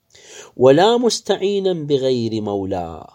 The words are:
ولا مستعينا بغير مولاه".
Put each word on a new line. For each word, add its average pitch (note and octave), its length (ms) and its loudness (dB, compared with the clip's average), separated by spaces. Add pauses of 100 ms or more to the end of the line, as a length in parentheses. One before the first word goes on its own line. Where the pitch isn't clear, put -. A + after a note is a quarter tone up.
(580)
ولا E3 400 6
مستعينا G3 760 -2
بغير C3 680 -2
مولاه". F#2+ 720 -6